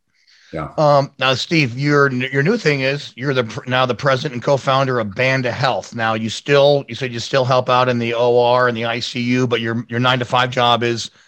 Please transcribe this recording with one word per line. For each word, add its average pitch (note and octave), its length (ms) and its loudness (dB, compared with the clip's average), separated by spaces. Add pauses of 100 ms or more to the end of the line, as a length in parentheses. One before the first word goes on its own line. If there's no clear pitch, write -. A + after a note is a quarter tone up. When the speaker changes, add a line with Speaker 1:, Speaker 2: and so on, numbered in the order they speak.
(540)
Speaker 1:
Yeah. - 240 -8
Speaker 2:
Um, C#3+ 400 4
now, C3 160 2
Steve, C3 420 0
your, C#3+ 360 2
your C3 320 -2
new G#3 120 2
thing D3 260 0
is C#3 340 -4
you're C3+ 180 -4
the B2+ 80 2
pr-, A2 260 -10
now B2+ 180 2
the A#2+ 80 -2
president B2 400 -2
and A#2+ 80 -8
co-founder C3 580 0
of G#2 120 -6
Banda C3 380 0
Health. A2 460 -4
Now, A2+ 180 0
you A2 160 -4
still, C#3+ 580 2
you A#2 60 -12
said B2 180 -6
you A#2 60 -8
still C3 260 0
help B2+ 240 2
out B2+ 200 4
in B2 100 0
the A#2 160 -2
O A#2+ 260 2
R B2 280 4
and A#2 80 -2
the A2+ 80 -4
I A#2 160 -4
C - 200 -8
U, B2 280 0
but A#2 120 0
your, A2+ 280 -4
your A#2 100 -6
nine-to-five B2+ 520 0
job A#2+ 340 2
is A#2 260 -2 (180)